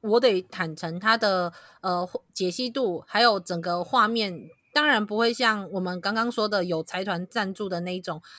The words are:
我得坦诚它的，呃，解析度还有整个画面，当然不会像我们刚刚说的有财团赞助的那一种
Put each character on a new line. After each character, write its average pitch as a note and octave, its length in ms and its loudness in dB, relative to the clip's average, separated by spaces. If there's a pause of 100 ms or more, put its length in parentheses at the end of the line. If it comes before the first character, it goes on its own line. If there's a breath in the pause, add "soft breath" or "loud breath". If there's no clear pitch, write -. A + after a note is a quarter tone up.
我 A3 180 4
得 G#3 220 4
坦 E3 340 -6
诚 E3+ 240 -6
它 A3 160 4
的， F#3+ 360 2 (280 loud breath)
呃， F3+ 260 -2 (280)
解 F3+ 160 -2
析 B3+ 180 -4
度 A#3 380 -2
还 G#3+ 160 2
有 G#3+ 180 4
整 F3 180 -6
个 F3 240 -2
画 A3 240 2
面， G3 440 -4 (240)
当 D4+ 120 2
然 A3 200 4
不 G#3 100 -4
会 A#3 160 4
像 A3 380 0
我 F#3+ 100 -4
们 F3+ 180 -2
刚 G3 160 -2
刚 A3+ 160 0
说 A3 160 0
的 G3+ 180 2
有 E3 180 0
财 F#3 200 -6
团 F#3 240 -4
赞 F#3+ 280 -4
助 G3+ 140 -6
的 F3 120 -4
那 F#3 160 -4
一 F#3+ 40 -6
种 E3 200 -8 (180 loud breath)